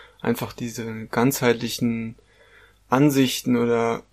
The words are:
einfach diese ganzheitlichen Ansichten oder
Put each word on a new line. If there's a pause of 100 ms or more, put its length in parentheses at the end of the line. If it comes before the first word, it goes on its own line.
(220)
einfach
diese
ganzheitlichen (760)
Ansichten
oder